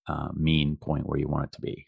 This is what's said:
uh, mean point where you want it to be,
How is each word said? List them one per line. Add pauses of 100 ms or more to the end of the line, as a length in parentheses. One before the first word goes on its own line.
(120)
uh,
mean
point
where
you
want
it
to
be,